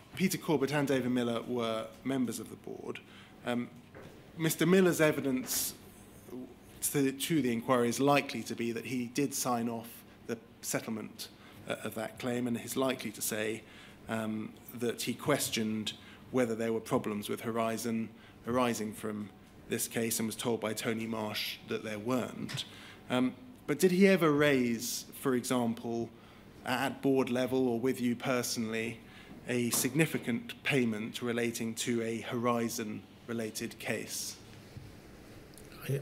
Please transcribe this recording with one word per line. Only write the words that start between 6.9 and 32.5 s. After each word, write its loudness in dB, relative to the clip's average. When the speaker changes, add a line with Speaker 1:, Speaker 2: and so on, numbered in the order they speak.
Speaker 1:
to 2
the 4
inquiry 4
is -2
likely 4
to -8
be -2
that -6
he -4
did 0
sign 0
off -6
the -4
settlement, -6
uh, -2
of -6
that -6
claim, -2
and 0
is -8
likely 0
to -12
say, -2
um, -4
that -2
he -2
questioned 0
whether 2
there 0
were 0
problems -2
with -4
Horizon -2
arising 2
from -6
this -2
case 0
and 0
was -4
told 0
by 0
Tony -2
Marsh -4
that -4
there -6
weren't. -2
Um, 2
But 0
did 8
he 8
ever 8
raise, 4
for 2
example, 0
at 0
board 4
level 2
or 2
with 0
you 2
personally, -2
a 0
significant 0
payment 2
relating -2
to 0
a -2
Horizon-related -4